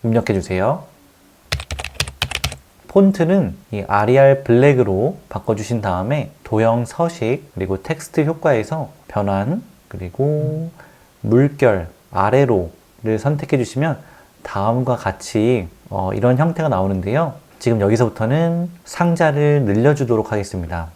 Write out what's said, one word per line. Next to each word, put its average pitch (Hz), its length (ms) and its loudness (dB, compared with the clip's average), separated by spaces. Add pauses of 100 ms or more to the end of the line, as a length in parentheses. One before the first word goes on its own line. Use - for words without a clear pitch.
입력해주세요. 113 800 0 (2000)
폰트는 190 640 4 (180)
이 101 140 -6
아리알 135 580 4
블랙으로 123 760 4 (100)
바꿔주신 107 540 -4
다음에 104 480 -2 (120)
도형 113 440 0
서식, 139 680 -4
그리고 95 280 -4
텍스트 - 420 -4
효과에서 151 640 -2 (200)
변환, 104 540 -2 (260)
그리고 151 840 -4 (500)
물결 117 680 2 (220)
아래로를 107 1080 0
선택해주시면 143 800 -2 (440)
다음과 120 540 -2
같이, 107 720 -2 (220)
어, 95 240 -4
이런 123 240 2
형태가 160 320 0
나오는데요. 98 640 -2 (240)
지금 113 240 0
여기서부터는 127 880 0 (160)
상자를 147 800 2
늘려주도록 117 680 2
하겠습니다. 87 640 -6